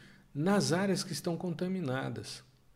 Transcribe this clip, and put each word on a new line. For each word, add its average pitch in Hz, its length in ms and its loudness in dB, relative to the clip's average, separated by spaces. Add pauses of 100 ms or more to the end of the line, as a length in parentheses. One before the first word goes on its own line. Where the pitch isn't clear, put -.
(320)
nas 147 400 4
áreas 185 300 2
que - 100 -6
estão 165 240 -2
contaminadas. 147 1080 -4 (320)